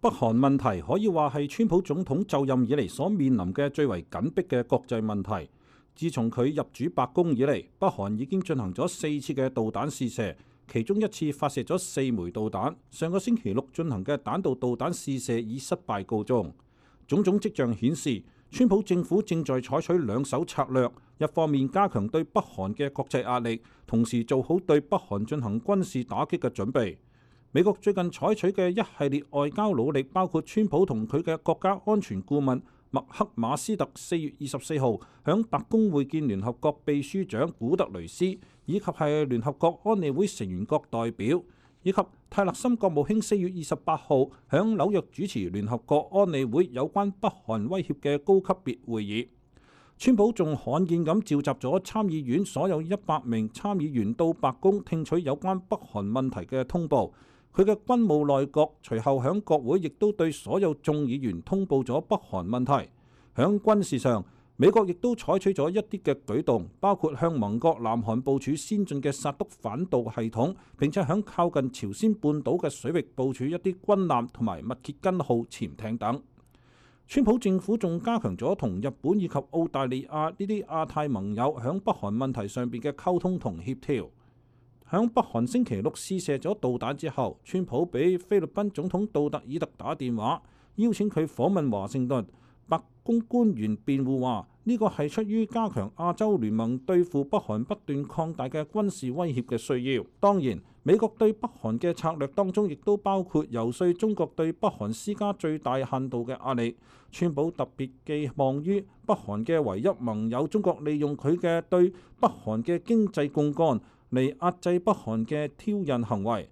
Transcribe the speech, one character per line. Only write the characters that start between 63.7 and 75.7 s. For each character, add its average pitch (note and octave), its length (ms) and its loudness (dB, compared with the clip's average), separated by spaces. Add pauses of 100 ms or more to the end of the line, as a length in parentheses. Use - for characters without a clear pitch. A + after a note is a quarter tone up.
事 D3 160 -2
上， A#2 260 2 (320)
美 D#3+ 140 8
國 G#3+ 160 6
亦 F3 80 -2
都 A#3+ 200 0
採 F#3+ 240 0
取 G3 140 0
咗 D3+ 160 0
一 F#3+ 120 0
啲 G3+ 200 -6
嘅 C#3+ 140 2 (120)
舉 A#2 160 -2
動， A2+ 240 2 (140)
包 G3 140 4
括 D#3 200 -2
向 E3 240 0
盟 G#2+ 220 0
國 D#3+ 220 4
南 A#2 200 0
韓 A2 200 0
部 C#3 180 2
署 C3+ 140 -2
先 G3+ 320 -2
進 C#3+ 160 -4
嘅 C#3+ 100 0
薩 C#3 200 -4
德 - 180 -6
反 A#2 340 -6
導 B2+ 200 0
系 A2+ 260 -4
統， C3 240 0 (240)
並 C#3+ 120 2
且 F#3+ 120 0
響 E3+ 200 2
靠 F3 280 0
近 C3 200 0
朝 - 180 -8
鮮 G#3+ 260 2
半 D3+ 280 0
島 C#3 160 0
嘅 E3 120 -2
水 - 200 -8
域 E3 120 0 (120)
部 C3 200 0
署 B2+ 100 -4
一 D3+ 120 -2
啲 F3+ 280 -2
軍 G3 220 4
艦 B2 260 2
同 A#2 140 -2
埋 E2+ 160 -4
密 A2+ 200 -6
歇 D3 200 -10
根 F#3 180 0
號 C3 140 2
潛 A2+ 420 -6